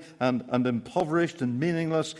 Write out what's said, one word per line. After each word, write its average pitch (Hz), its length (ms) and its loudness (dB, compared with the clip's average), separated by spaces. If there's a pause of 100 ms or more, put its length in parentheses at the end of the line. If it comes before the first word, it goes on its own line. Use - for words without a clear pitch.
(200)
and, 127 300 2
and 123 160 2
impoverished 156 760 0
and 123 160 -2
meaningless. 160 600 0